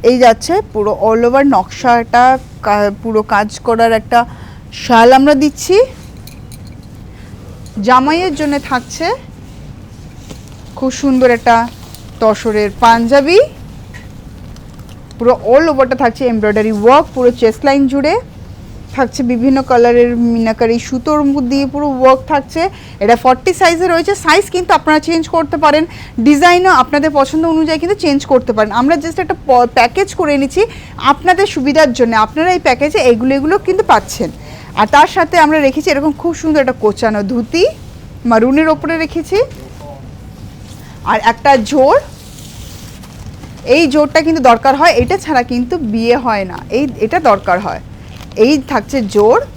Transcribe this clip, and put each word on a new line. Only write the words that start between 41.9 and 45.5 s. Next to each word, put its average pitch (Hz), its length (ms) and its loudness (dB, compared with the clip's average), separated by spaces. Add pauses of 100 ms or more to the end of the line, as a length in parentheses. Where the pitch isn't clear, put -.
এই 330 80 4 (100)
জোড়টা 302 340 2
কিন্তু 320 220 0
দরকার 233 300 2
হয়, 320 220 4
এটা 254 140 0 (100)
ছাড়া 269 260 0